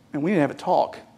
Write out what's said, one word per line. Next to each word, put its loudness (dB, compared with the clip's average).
man, -4
we 2
need 2
to 4
have 2
a -10
talk. 0